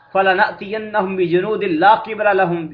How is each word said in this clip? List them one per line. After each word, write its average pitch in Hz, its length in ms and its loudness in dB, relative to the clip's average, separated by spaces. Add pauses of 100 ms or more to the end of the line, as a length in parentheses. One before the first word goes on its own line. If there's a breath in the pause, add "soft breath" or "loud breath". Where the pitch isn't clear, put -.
(140 loud breath)
فلنأتینہم 196 1040 -2
بجنود 185 480 0
لا 190 320 4
قبل 208 420 0
لہم، 170 360 0